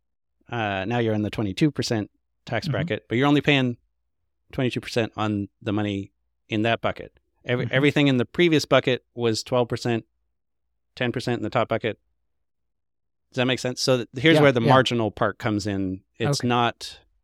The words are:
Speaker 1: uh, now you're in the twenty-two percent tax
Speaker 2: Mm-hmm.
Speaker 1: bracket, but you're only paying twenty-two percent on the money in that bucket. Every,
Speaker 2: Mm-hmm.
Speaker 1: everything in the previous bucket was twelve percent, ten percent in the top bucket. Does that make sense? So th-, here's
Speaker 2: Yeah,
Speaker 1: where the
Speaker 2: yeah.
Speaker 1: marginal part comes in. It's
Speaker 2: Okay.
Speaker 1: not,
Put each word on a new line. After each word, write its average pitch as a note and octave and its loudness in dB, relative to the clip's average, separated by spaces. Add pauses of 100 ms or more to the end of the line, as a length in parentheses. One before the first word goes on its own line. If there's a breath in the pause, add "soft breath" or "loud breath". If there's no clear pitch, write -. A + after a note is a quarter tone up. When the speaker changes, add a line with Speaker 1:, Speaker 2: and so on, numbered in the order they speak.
(520)
Speaker 1:
uh, G2+ -4
now A#2+ -2
you're A2 0
in G#2 -2
the G#2 -2
twenty-two G#2+ -2
percent A#2+ -4 (360)
tax A2+ -6
Speaker 2:
Mm-hmm. D#3+ -2
Speaker 1:
bracket, G2+ -4
but A2+ -2
you're C3+ 2
only D3 4
paying C3 0 (720)
twenty-two B2+ -2
percent A2 -2
on G#2 -2 (120)
the G#2+ -4
money G2+ -4 (360)
in A2 -2
that A2+ 0
bucket. - -8 (260)
Every, B2 -2
Speaker 2:
Mm-hmm. A#2 -2
Speaker 1:
everything C#3+ 4
in C3+ 4
the A#2 0
previous D#3+ 2
bucket C3 2 (100)
was A#2 -2
twelve B2 0
percent, A#2 -4 (880)
ten B2 -4
percent A#2+ -4
in G#2 -10
the G#2 -4
top A2+ 0
bucket. A2 -4 (1300)
Does - -16
that B2 0
make B2+ -2
sense? B2+ -6
So B2+ 2
th-, A#2+ -6
here's D#3 4
Speaker 2:
Yeah, D3+ 6
Speaker 1:
where C#3+ 8
the B2 2
Speaker 2:
yeah. D3 4
Speaker 1:
marginal A#2+ 4
part G#2 -2
comes G#2+ -2
in. G2 -4 (160)
It's C#3+ -2
Speaker 2:
Okay. B2 -2
Speaker 1:
not, A#2+ -2 (240)